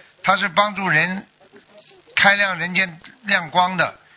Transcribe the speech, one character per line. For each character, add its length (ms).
它 160
是 100
帮 260
助 140
人 380
开 180
亮 240
人 160
间 240
亮 260
光 260
的， 180